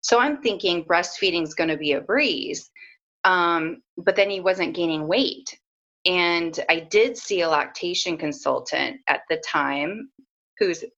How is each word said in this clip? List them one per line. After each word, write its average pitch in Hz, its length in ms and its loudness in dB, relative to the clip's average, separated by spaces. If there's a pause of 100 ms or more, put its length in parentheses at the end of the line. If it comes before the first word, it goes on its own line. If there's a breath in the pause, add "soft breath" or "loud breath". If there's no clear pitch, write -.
So - 180 4
I'm 285 220 0
thinking 180 420 0
breastfeeding's 170 680 0
gonna 160 240 0
be 151 160 0
a 139 80 0
breeze. - 680 -2 (540 loud breath)
Um, 170 580 4 (140)
but 190 220 2
then 196 120 4
he 196 120 -4
wasn't 185 340 0
gaining 160 320 -2
weight. - 500 -2 (480)
And 170 520 0 (120)
I 165 100 2
did 208 380 2
see 190 240 -4
a 165 80 0
lactation 165 680 -2
consultant 139 800 -2 (120)
at 151 200 0
the 160 80 0
time 156 720 -2 (480)
who's 180 260 0 (140)